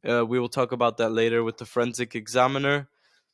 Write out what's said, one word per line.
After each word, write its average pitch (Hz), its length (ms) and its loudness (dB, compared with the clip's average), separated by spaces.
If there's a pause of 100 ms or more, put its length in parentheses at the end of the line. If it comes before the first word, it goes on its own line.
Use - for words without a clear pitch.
Uh, 120 200 2
we 123 120 0
will 120 80 -2
talk 123 240 -2
about 120 260 0
that 113 140 0
later 117 320 2
with 113 140 -6
the 113 80 -14
forensic 120 500 -2
examiner. 135 720 0 (460)